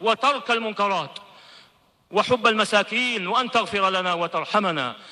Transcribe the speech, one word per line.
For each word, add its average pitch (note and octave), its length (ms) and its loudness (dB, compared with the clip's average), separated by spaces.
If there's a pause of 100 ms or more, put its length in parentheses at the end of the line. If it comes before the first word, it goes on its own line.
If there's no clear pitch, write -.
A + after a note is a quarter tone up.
وترك A#3+ 500 0
المنكرات G3+ 680 -2 (920)
وحب G#3+ 360 2
المساكين، A3 800 0
وأن A#3 240 0
تغفر G3+ 400 0
لنا F#3 240 0
وترحمنا، E3 800 -2 (160)